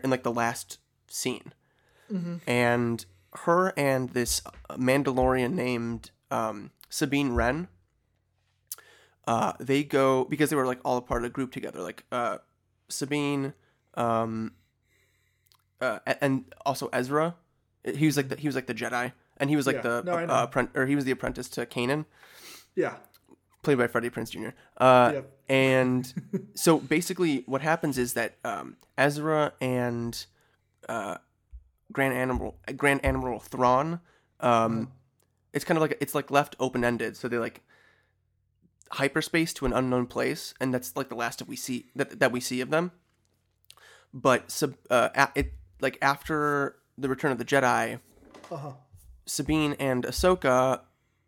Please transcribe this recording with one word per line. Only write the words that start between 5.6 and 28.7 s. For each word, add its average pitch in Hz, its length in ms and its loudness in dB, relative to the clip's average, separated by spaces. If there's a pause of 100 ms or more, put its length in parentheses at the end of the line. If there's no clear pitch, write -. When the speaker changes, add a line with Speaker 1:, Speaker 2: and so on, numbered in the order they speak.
Speaker 1:
um, 110 400 -4 (160)
Sabine 139 460 0
Wren. 127 340 0 (1600)
Uh, 113 320 2
they 139 240 2
go, 135 420 4
because 147 240 0
they 156 60 0
were, 131 120 2
like, 127 180 -4
all 127 120 0
a 123 40 -4
part 123 180 -4
of 117 40 -6
the 123 100 -4
group 131 180 -4
together, - 300 -8
like, - 320 -10
uh, 120 240 -2 (500)
Sabine, 143 680 -2 (420)
um, 113 580 -2 (1300)
uh, 120 260 -2
a-, 135 160 -2
and 135 220 0 (200)
also 131 280 -2
Ezra. 147 420 0 (480)
He 147 220 0
was, 147 100 4
like, 135 140 0
the, 131 80 -6
he 139 100 -4
was, 131 80 -2
like, 131 120 -4
the 123 60 -4
Jedi, 120 380 -4 (260)
and 143 120 0
he 151 80 4
was, 139 100 2
like, 143 100 2
Speaker 2:
Yeah. 117 40 -6
Speaker 1:
the, 120 240 0
Speaker 2:
No, 175 80 -2
I 170 120 -2
know. 156 80 0
Speaker 1:
uh, 120 140 4
appren-, 123 300 0
or 135 80 2
he 139 100 2
was 143 80 0
the 131 80 0
apprentice 127 380 -4
to - 160 -6
Kanan. 135 400 -2 (720)
Speaker 2:
Yeah. 147 200 -2 (680)
Speaker 1:
Played 139 160 4
by 120 80 4
Freddie 120 240 -2
Prinze 117 180 -6
Junior. - 240 -10 (240)
Uh, 123 380 8
Speaker 2:
Yep. - 160 -8 (180)
Speaker 1:
and 131 640 2 (200)
Speaker 2:
<laughs> - 200 -6
Speaker 1:
so 165 240 4
basically 160 720 0
what 135 140 -2
happens 156 360 0
is 123 160 0
that, 117 320 -4
um, 82 320 -8 (200)